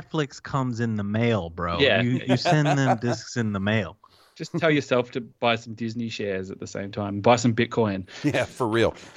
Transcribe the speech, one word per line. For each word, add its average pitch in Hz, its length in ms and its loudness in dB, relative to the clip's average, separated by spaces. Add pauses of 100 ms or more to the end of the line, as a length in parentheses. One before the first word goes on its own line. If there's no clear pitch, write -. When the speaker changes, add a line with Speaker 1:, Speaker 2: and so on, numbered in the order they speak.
Speaker 1:
Netflix 156 420 -4
comes 127 380 -2
in 113 160 0
the 101 80 -2
mail, 107 460 0
bro. 85 300 -4
Speaker 2:
Yeah. 117 220 4
Speaker 1:
You, 127 240 0
you 151 100 2
send 151 320 2
Speaker 2:
<laughs> 143 100 2
Speaker 1:
them 131 200 2
discs 117 380 -4
in 110 160 -2
the 101 80 -2
mail. 98 360 0 (400)
Speaker 2:
Just - 220 -12
tell 160 120 2
yourself 131 420 2
to 131 80 -6
buy 117 340 0
some 113 200 -6
Disney 113 340 -6
shares 98 420 -4
at 101 80 -12
the 104 80 -10
same 101 240 -8
time. 101 300 -4
Buy 120 160 8
some 113 180 2
Bitcoin. 107 600 -2
Speaker 3:
<laughs> - 100 -16
Yeah, 135 200 0
for - 220 -4
real. 110 240 4 (260)